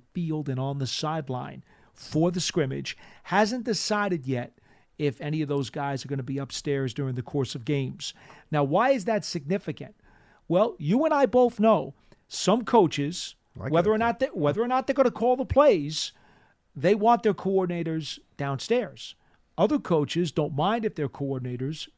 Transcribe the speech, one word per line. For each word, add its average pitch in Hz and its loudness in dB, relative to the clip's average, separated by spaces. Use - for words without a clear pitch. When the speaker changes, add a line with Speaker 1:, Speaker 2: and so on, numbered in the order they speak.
Speaker 1:
field 156 -4
and 131 -4
on 139 -4
the 131 -4
sideline 139 -6
for 165 0
the 175 -4
scrimmage. 139 -4
Hasn't 220 0
decided 202 -2
yet 127 -4
if 147 -2
any 151 -2
of 143 -4
those 143 -2
guys 143 -6
are 131 -14
gonna 135 -4
be 135 -6
upstairs 135 -4
during 135 -4
the 123 -6
course 135 -2
of 123 -10
games. 139 -4
Now, 147 2
why 180 2
is 240 2
that 214 0
significant? 160 -6
Well, 208 4
you 208 2
and 311 4
I 285 4
both 240 4
know 202 4
some 220 0
coaches, 165 2
Speaker 2:
Like - -6
Speaker 1:
whether 175 4
or 220 2
Speaker 2:
that. 226 2
Speaker 1:
not 233 0
they, 262 2
whether 147 0
or 240 -2
not 262 0
they're 269 0
gonna 262 4
call 247 2
the 254 -4
plays, 185 4
they 170 4
want 226 4
their 208 2
coordinators 175 -2
downstairs. 139 -4
Other 220 4
coaches 160 0
don't 147 -2
mind 208 0
if 180 -4
their 147 -4
coordinators 131 -6